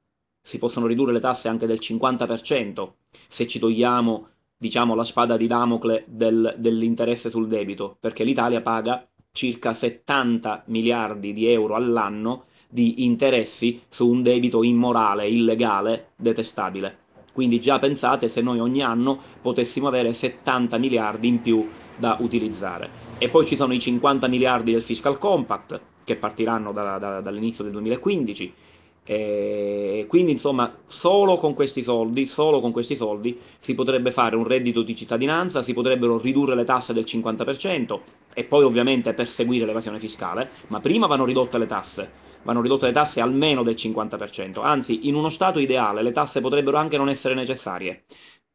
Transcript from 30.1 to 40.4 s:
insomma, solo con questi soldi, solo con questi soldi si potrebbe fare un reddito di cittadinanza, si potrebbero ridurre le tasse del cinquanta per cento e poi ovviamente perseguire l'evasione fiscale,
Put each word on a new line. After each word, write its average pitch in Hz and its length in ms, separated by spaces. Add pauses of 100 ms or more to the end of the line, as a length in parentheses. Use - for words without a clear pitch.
insomma, 127 420 (100)
solo 190 520
con 151 160
questi 139 280
soldi, 120 440
solo 151 340
con 120 120
questi 120 240
soldi 113 440 (180)
si - 160
potrebbe 127 380
fare 120 240
un 113 80
reddito 120 380
di 113 140
cittadinanza, 139 680
si 123 100
potrebbero 120 460
ridurre 131 360
le 120 100
tasse 123 280
del 113 120
cinquanta 113 380
per 135 140
cento 135 460 (300)
e 120 100
poi 143 200
ovviamente 120 500
perseguire 120 520
l'evasione 107 320
fiscale, 104 540 (160)